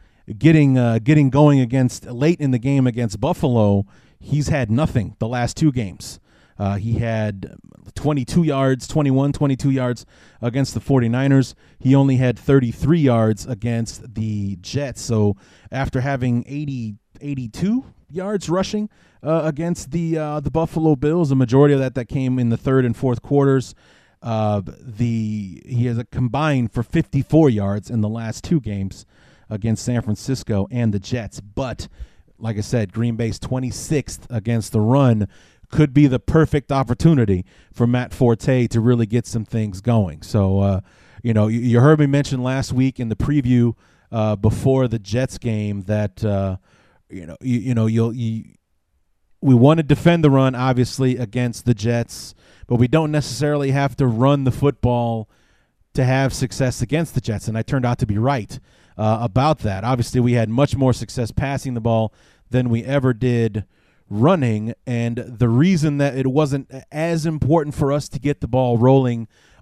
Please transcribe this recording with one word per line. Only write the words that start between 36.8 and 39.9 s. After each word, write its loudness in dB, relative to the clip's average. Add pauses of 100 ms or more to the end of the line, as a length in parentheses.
for 2
Matt -2
Forte 2
to 0
really 2
get -2
some -6
things -6
going. 0